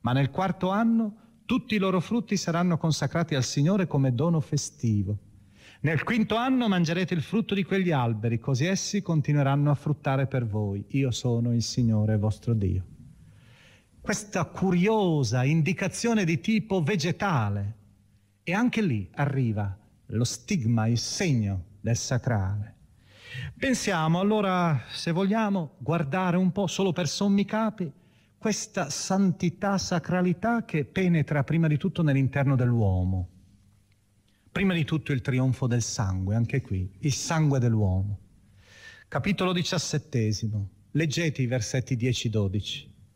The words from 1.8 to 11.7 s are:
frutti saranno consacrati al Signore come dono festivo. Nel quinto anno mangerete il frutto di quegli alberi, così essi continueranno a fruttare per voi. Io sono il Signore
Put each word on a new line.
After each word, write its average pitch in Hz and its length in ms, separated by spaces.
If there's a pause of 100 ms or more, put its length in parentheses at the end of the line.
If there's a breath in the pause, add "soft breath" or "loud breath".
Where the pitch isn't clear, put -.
frutti 220 360
saranno 170 420
consacrati 156 580
al 127 80
Signore 175 420
come 135 260
dono 160 280
festivo. 104 760 (640 loud breath)
Nel 151 200
quinto 226 320
anno 247 320
mangerete 180 480
il 165 80
frutto 202 320
di 196 80
quegli 180 300
alberi, 117 480
così 135 240
essi 190 380
continueranno 147 680
a 139 60
fruttare 139 500
per 123 220
voi. 101 400
Io 139 240
sono 117 420
il 117 80
Signore 110 540